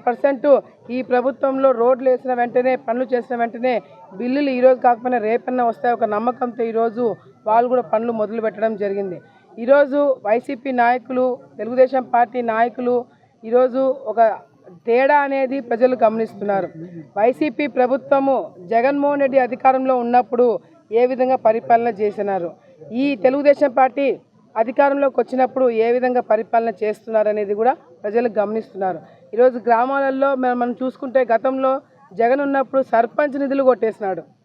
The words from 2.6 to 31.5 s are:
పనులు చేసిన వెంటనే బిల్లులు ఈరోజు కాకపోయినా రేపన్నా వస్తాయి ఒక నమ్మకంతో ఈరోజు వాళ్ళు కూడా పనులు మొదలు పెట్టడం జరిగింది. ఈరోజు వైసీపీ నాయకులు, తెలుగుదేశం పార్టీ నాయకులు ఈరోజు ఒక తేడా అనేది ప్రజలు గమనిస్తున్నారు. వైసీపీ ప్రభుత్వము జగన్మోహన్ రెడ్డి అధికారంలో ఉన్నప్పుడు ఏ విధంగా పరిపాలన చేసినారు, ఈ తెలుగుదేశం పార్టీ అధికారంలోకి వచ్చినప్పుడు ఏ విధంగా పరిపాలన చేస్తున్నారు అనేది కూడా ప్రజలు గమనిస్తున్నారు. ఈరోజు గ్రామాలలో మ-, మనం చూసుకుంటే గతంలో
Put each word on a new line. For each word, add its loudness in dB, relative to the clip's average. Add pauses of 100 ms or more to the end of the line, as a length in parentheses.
పనులు -4
చేసిన -4
వెంటనే -2 (440)
బిల్లులు -2
ఈరోజు 4
కాకపోయినా 2
రేపన్నా -2
వస్తాయి -2
ఒక -2 (100)
నమ్మకంతో -4
ఈరోజు -2 (420)
వాళ్ళు 2
కూడా 0
పనులు -2
మొదలు -4
పెట్టడం -4
జరిగింది. -6 (380)
ఈరోజు 2 (260)
వైసీపీ -2
నాయకులు, 0 (200)
తెలుగుదేశం 2 (120)
పార్టీ 0
నాయకులు -2 (480)
ఈరోజు 2 (240)
ఒక 0 (680)
తేడా 4
అనేది -2
ప్రజలు 0 (100)
గమనిస్తున్నారు. -2 (500)
వైసీపీ 0
ప్రభుత్వము 0 (360)
జగన్మోహన్ 0
రెడ్డి 0
అధికారంలో 0
ఉన్నప్పుడు 0 (460)
ఏ 2
విధంగా 0
పరిపాలన 2
చేసినారు, -4 (440)
ఈ -2 (120)
తెలుగుదేశం 2
పార్టీ 2 (480)
అధికారంలోకి 0
వచ్చినప్పుడు 0 (140)
ఏ 2
విధంగా 0
పరిపాలన 0 (100)
చేస్తున్నారు -2
అనేది -2
కూడా 2 (300)
ప్రజలు -2 (100)
గమనిస్తున్నారు. -4 (360)
ఈరోజు 2
గ్రామాలలో 0
మ-, -2
మనం -2
చూసుకుంటే -4 (120)
గతంలో 0 (400)